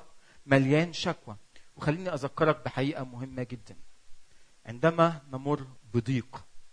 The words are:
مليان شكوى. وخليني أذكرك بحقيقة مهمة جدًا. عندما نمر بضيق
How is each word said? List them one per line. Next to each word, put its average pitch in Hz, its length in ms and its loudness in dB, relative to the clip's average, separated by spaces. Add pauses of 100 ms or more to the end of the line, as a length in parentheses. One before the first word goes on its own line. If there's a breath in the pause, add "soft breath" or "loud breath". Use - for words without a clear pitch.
(460 soft breath)
مليان 139 480 4
شكوى. 147 420 -4 (400 soft breath)
وخليني 175 380 -2
أذكرك 151 520 2
بحقيقة 135 380 -2
مهمة 127 400 -8
جدًا. 117 320 -10 (920)
عندما 165 560 4 (100)
نمر 135 360 -2 (260)
بضيق 120 520 -2 (280)